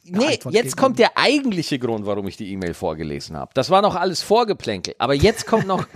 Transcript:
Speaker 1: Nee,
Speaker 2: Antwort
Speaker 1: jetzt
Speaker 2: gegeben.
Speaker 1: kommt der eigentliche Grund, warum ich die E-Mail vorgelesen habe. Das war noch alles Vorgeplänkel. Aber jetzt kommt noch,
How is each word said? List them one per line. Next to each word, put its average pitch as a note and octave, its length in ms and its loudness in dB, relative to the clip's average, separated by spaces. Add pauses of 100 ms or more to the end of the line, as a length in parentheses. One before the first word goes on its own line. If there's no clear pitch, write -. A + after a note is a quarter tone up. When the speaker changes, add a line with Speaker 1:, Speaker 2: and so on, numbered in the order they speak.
Speaker 1:
Nee, A3 300 0
Speaker 2:
Antwort - 200 -6
Speaker 1:
jetzt A3 100 4
Speaker 2:
gegeben. C3+ 120 -6
Speaker 1:
kommt - 220 2
der - 180 4
eigentliche G3+ 640 2
Grund, A2+ 260 -2
warum G2+ 240 -2
ich - 80 -10
die G2+ 160 -10
E-Mail F#2 220 -4
vorgelesen D#2 640 -6
habe. C2+ 160 -10
Das C3 160 0
war F#3+ 100 6
noch G3+ 140 2
alles F3 280 -2
Vorgeplänkel. G3 760 -2
Aber B2+ 160 2
jetzt F#3 320 2
kommt A3 200 0
noch, F#3 300 -2